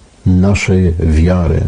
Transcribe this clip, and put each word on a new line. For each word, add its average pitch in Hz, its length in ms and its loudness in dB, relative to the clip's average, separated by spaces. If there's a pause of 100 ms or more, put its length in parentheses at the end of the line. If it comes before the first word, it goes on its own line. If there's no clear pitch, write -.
(260)
naszej 92 720 0
wiary. 82 680 0